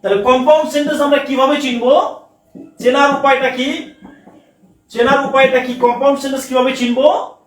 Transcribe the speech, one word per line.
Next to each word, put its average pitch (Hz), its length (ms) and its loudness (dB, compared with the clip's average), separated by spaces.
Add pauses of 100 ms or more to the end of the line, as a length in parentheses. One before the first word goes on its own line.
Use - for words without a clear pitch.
তাহলে 196 160 0 (120)
কম্পাউন্ড 294 440 2
সেন্টেন্স 294 340 -2
আমরা 277 200 2
কিভাবে 269 280 0 (100)
চিনবো? 240 260 -2 (880)
চেনার 277 360 2
উপায়টা 262 400 0
কি? 262 100 -4 (1200)
চেনার 247 360 2
উপায়টা 262 380 2
কি? 240 80 -8 (120)
কম্পাউন্ড 277 360 2
সেন্টেন্স 269 280 -6
কিভাবে 262 300 0
চিনবো? 240 280 0 (400)